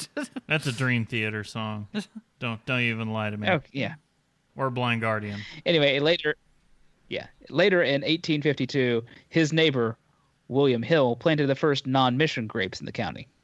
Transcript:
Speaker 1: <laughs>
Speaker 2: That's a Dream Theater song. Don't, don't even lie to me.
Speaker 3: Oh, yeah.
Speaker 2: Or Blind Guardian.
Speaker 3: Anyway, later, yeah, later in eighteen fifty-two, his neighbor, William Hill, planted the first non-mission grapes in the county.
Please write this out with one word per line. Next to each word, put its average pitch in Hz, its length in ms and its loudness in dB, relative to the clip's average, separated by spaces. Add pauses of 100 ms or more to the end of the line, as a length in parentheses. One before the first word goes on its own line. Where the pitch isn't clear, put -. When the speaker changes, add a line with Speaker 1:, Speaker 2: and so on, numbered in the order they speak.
(160)
Speaker 1:
<laughs> - 320 -10
Speaker 2:
That's 151 180 -2
a 135 60 -2
Dream 120 340 0
Theater 107 380 -4
song. 107 420 -8 (540)
Don't, 113 260 -6
don't 127 140 0
even 113 320 -2
lie 107 180 -2
to 104 60 -8
me. 107 120 -4
Speaker 3:
Oh, 170 120 2 (100)
yeah. 135 240 -6 (640)
Speaker 2:
Or 135 140 -2
Blind 120 320 -2
Guardian. 104 360 -2 (260)
Speaker 3:
Anyway, 143 360 4
later, 156 340 2 (760)
yeah, - 200 -8 (200)
later 180 360 4
in 139 180 2
eighteen 156 400 0
fifty-two, 127 600 0 (240)
his 160 240 2
neighbor, 135 440 2 (520)
William 127 340 2
Hill, 127 320 4
planted 151 320 0
the 135 80 2
first 139 320 0
non-mission 131 640 2
grapes 95 320 -4
in - 60 -12
the - 60 -10
county. - 360 -8 (160)